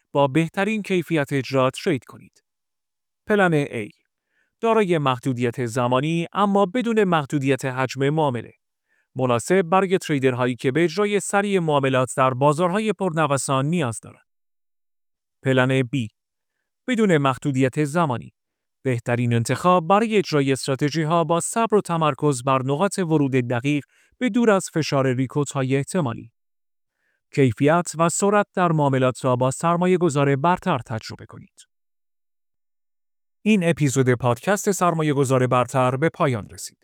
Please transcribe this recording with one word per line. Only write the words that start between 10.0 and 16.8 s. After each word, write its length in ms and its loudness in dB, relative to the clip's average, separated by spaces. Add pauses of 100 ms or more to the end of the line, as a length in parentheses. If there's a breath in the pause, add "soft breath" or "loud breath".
که 160 -2
به 120 2
اجرای 360 0
سریع 400 0
معاملات 580 0
در 160 2
بازارهای 600 0
پرنوسان 720 -2
نیاز 340 -2
دارند. 260 -20 (1160)
پلن 380 2
B، 260 -4 (800)